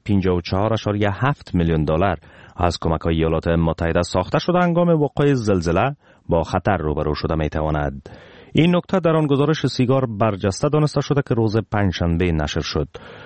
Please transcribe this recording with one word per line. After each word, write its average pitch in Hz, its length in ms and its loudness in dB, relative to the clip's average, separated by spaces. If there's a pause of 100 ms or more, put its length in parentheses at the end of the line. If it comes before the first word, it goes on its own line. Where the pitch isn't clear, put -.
پنجاه 92 320 2
و 87 40 -2
چهار 104 320 -2
اشاریه 104 380 0
هفت 127 440 -4
میلیون 82 280 2
دلار 80 340 0 (380)
از 87 260 0
کمک‌های 82 340 0
ایالات 80 320 0
متحده 82 540 0
ساخته 92 380 -2
شده، 180 200 0
هنگام 175 300 2
وقوع 147 440 2
زلزله 104 640 0 (340)
با 82 140 2
خطر 95 340 0
روبرو 76 380 -2
شده 80 200 -2
می‌تواند. 76 760 -2 (440)
این 175 220 4
نکته 180 240 -2
در 160 160 0
آن 156 120 0
گزارش 143 380 0
سیگار 127 400 0 (140)
برجسته 104 500 0
دانسته 147 320 0
شده 143 260 0
که 131 80 0
روز 110 220 2 (140)
پنجشنبه 87 600 0
نشر 78 300 -2
شد. 73 260 -4 (380)